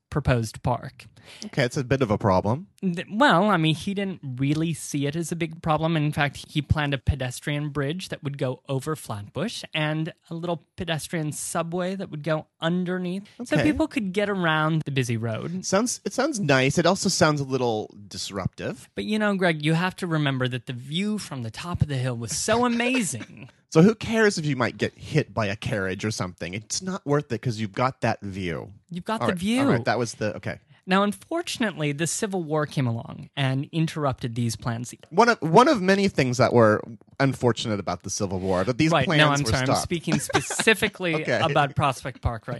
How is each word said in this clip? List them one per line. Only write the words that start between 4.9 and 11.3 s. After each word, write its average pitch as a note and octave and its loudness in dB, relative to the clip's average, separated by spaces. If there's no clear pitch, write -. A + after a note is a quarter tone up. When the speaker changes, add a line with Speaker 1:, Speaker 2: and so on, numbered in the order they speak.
Speaker 1:
it C#3+ -4
as E3+ -4
a F3+ -6
big E3 -6
problem. D#3+ 0
In D3+ 0
fact, C#3+ -2
he D#3 -2
planned C#3+ 0
a C3+ -2
pedestrian D3 -4
bridge D3 -4
that - -10
would C#3+ -6
go C3+ -4
over C#3 -2
Flatbush A#2+ -8
and D#3 -2
a E3+ -12
little E3+ -6
pedestrian D#3+ -4